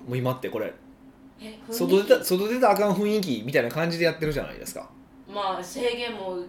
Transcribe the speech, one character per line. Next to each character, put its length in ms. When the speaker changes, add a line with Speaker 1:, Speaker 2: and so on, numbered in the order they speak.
Speaker 1:
も 80
う 40
今 140
っ 80
て 100
こ 80
れ。 160
Speaker 2:
え、 260
雰 60
囲 20
気？ 0
Speaker 1:
外 280
出 160
た、 60
外 240
出 120
た 60
ら 60
あ 40
か 120
ん 60
雰 240
囲 20
気 260
み 60
た 80
い 20
な 80
感 200
じ 80
で 60
や 80
っ 40
て 100
る 60
じ 80
ゃ 20
な 100
い 40
で 100
す 80
か。 160
Speaker 2:
ま 320
あ、 60
制 320
限 180
も 240